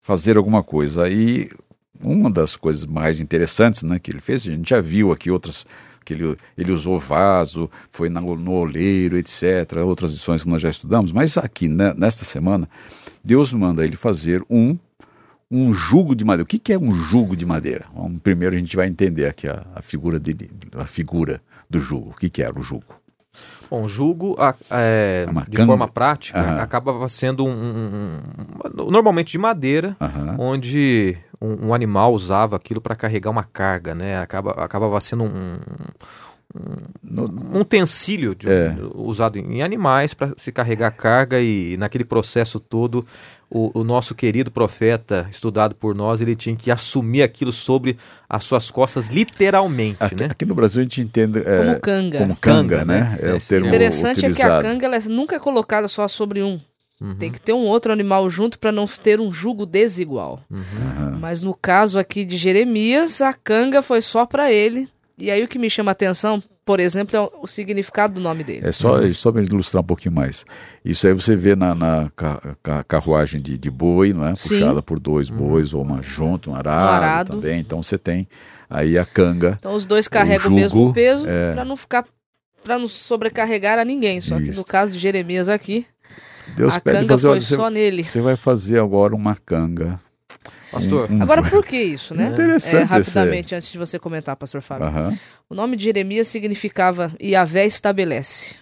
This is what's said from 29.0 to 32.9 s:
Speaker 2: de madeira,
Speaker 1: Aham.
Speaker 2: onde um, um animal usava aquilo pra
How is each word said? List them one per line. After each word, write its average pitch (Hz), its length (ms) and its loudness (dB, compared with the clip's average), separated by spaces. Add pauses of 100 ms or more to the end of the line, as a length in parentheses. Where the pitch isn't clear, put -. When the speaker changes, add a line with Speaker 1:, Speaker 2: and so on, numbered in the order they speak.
Speaker 2:
de 165 80 -6
madeira, 180 640 -2
Speaker 1:
Aham. 73 380 -6
Speaker 2:
onde 127 800 0 (240)
um, 107 280 -4
um 113 60 2
animal 110 380 2
usava 101 440 0
aquilo 110 240 -6
pra 110 160 -6